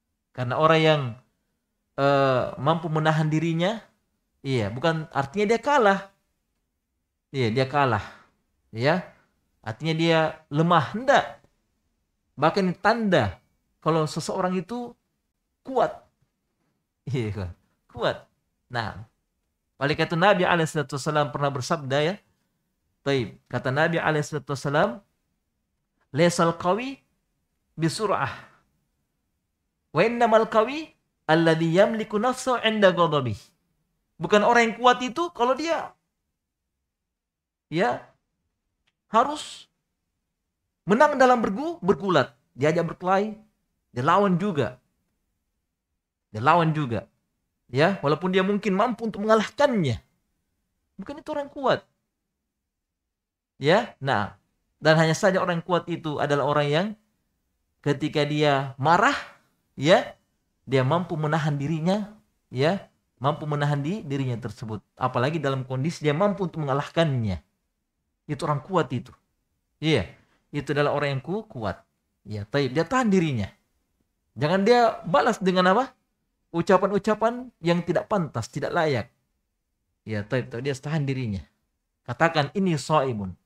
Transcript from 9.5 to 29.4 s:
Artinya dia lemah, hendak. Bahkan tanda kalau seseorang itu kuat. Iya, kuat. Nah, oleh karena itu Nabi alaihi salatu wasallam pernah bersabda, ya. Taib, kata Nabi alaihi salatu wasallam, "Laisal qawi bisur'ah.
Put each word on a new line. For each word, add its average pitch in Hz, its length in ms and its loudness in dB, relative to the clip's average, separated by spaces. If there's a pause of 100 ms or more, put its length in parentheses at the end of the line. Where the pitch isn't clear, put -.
Artinya 151 320 -4
dia 165 220 2 (340)
lemah, 160 400 2
hendak. 254 480 0 (960)
Bahkan 170 400 0
tanda 190 640 0 (400)
kalau 156 240 0
seseorang 180 560 -4
itu 240 320 -10 (720)
kuat. 240 400 -2 (1040)
Iya, 104 400 -4 (400)
kuat. 190 400 -4 (400)
Nah, 107 400 -8 (680)
oleh 139 160 -2
karena 156 160 0
itu 165 120 -2
Nabi 190 280 4
alaihi 170 240 2
salatu 147 240 -6
wasallam 147 400 -2
pernah 143 160 -2
bersabda, 135 480 -4
ya. 160 160 0 (880)
Taib, 135 340 -2 (140)
kata 123 180 -4
Nabi 160 300 0
alaihi 156 240 0
salatu 147 320 -8
wasallam, 165 480 -2 (1120)
"Laisal 170 400 2
qawi 240 440 -4 (760)
bisur'ah. 160 560 -2 (1600)